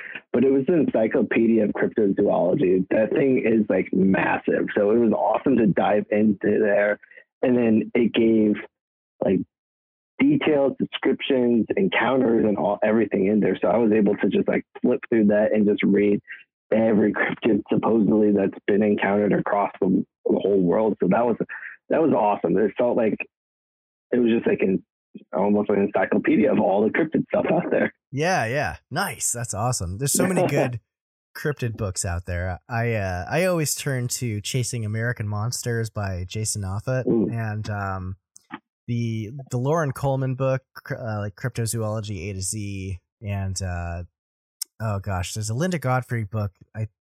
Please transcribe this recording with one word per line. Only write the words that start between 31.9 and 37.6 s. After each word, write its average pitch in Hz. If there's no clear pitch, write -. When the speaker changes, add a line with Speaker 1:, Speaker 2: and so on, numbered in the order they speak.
Speaker 2:
out 87
there. 90
I, 117
uh, 92
I 160
always 170
turn 127
to 110
Chasing 120
American 113
Monsters 113
by 95
Jason 107
Offutt 107
Speaker 1:
Ooh. 113
Speaker 2:
and, 107